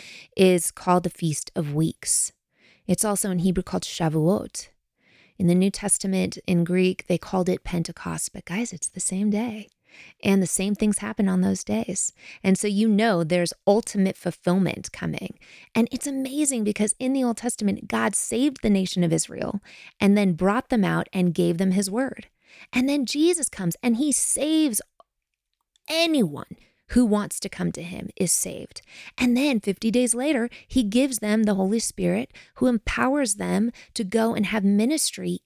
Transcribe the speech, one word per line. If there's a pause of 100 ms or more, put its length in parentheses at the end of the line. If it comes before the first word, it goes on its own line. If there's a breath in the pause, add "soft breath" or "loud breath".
(360 loud breath)
is
called
the
Feast
of
Weeks. (540 soft breath)
It's
also
in
Hebrew
called
Shavuot. (720 soft breath)
In
the
New
Testament, (100)
in
Greek,
they
called
it
Pentecost.
But
guys,
it's
the
same
day. (520 loud breath)
And
the
same
things
happen
on
those
days. (300 loud breath)
And
so
you
know
there's (120)
ultimate
fulfillment
coming. (360 loud breath)
And
it's
amazing
because
in
the
Old
Testament,
God
saved
the
nation
of
Israel (360 loud breath)
and
then
brought
them
out
and
gave
them
his
word. (420 loud breath)
And
then
Jesus
comes
and
he
saves (1080)
anyone (320 soft breath)
who
wants
to
come
to
him
is
saved. (340 loud breath)
And
then
fifty
days
later, (180 loud breath)
he
gives
them
the
Holy
Spirit (260 loud breath)
who
empowers
them (220 loud breath)
to
go
and
have
ministry